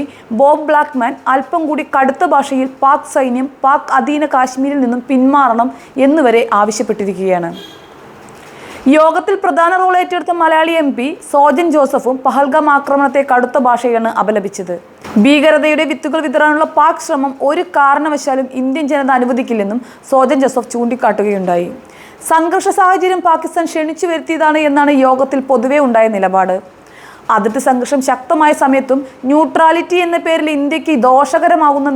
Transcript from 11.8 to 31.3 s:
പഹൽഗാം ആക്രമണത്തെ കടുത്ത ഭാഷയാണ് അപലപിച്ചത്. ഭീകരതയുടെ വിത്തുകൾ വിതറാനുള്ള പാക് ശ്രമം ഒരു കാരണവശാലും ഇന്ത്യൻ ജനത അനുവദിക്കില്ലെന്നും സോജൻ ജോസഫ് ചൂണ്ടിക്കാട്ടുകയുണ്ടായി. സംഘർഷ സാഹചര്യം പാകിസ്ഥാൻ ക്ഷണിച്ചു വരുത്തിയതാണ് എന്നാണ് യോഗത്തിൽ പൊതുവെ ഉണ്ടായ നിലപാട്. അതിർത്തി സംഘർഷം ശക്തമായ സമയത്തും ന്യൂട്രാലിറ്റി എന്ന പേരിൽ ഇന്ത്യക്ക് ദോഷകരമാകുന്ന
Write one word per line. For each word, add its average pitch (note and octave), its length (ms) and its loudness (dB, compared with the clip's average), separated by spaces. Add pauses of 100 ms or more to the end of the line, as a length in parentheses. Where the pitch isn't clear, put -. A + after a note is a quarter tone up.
പഹൽഗാം C#4+ 500 0
ആക്രമണത്തെ C#4 440 0 (120)
കടുത്ത B3 240 0 (100)
ഭാഷയാണ് A#3 440 0 (100)
അപലപിച്ചത്. G3 540 -4 (500)
ഭീകരതയുടെ D4+ 680 4
വിത്തുകൾ D#4 280 -4 (100)
വിതറാനുള്ള D4+ 360 2 (140)
പാക് D#4+ 280 2
ശ്രമം C#4 260 -2 (160)
ഒരു E4 160 -2 (120)
കാരണവശാലും C#4+ 680 0 (140)
ഇന്ത്യൻ C4+ 320 -2
ജനത C#4 260 0
അനുവദിക്കില്ലെന്നും A#3+ 640 -2 (280)
സോജൻ C4 360 2
ജോസഫ് A#3+ 280 -4
ചൂണ്ടിക്കാട്ടുകയുണ്ടായി. G3+ 960 -2 (640)
സംഘർഷ E4 360 0 (120)
സാഹചര്യം F#4 480 2
പാകിസ്ഥാൻ E4 440 -2
ക്ഷണിച്ചു D#4+ 380 -4
വരുത്തിയതാണ് D#4 500 -2 (100)
എന്നാണ് D4 220 2 (140)
യോഗത്തിൽ C4 340 0 (100)
പൊതുവെ C4 360 2
ഉണ്ടായ A3+ 300 2
നിലപാട്. F#3+ 420 0 (760)
അതിർത്തി A3 300 -2
സംഘർഷം B3+ 420 0
ശക്തമായ D4+ 440 0 (100)
സമയത്തും C4+ 380 0 (300)
ന്യൂട്രാലിറ്റി D#4+ 720 2
എന്ന E4+ 220 -2
പേരിൽ D#4+ 220 0 (100)
ഇന്ത്യക്ക് D4 360 -2 (120)
ദോഷകരമാകുന്ന C#4+ 920 2